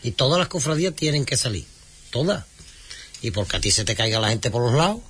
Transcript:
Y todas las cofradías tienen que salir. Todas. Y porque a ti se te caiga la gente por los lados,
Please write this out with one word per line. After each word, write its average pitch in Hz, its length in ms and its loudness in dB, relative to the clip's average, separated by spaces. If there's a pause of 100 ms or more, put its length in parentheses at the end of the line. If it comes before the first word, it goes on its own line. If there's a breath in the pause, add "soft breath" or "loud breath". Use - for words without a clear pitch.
Y 117 100 -4
todas 143 260 2
las 175 100 0
cofradías 160 460 0
tienen 147 320 0
que 135 100 -2
salir. 104 300 -2 (440)
Todas. 160 340 0 (760 loud breath)
Y 117 120 -4
porque 95 260 -2
a - 20 -2
ti - 100 0
se - 140 2
te 110 100 0
caiga 113 240 0
la 107 120 2
gente 113 200 0
por 120 120 0
los 120 100 4
lados, 185 380 4